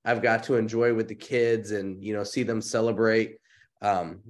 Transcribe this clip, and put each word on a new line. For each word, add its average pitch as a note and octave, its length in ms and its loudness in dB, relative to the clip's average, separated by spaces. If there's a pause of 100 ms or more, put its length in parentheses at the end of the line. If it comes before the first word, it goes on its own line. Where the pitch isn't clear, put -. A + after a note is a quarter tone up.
I've A2+ 180 0
got A2+ 220 2
to C3 120 2
enjoy A#2 380 2
with A2+ 140 0
the A2 60 -12
kids A#2 560 0
and, G2 320 -6
you G#2+ 120 -4
know, G#2 100 -2
see B2+ 180 -4
them A2+ 200 -2
celebrate, A2+ 760 2 (460)
um, F#2 480 -2